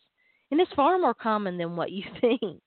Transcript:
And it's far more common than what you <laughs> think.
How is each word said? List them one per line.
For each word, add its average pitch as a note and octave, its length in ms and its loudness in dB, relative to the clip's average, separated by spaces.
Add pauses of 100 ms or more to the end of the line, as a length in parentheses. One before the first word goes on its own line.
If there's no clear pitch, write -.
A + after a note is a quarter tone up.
(500)
And D4+ 100 4
it's F#4 140 0
far D#4+ 240 4
more C#4+ 160 2
common G#3 420 -2
than E3+ 200 -4
what E3 140 -2
you F#3 220 -8
<laughs> - 80 -16
think. A3+ 460 0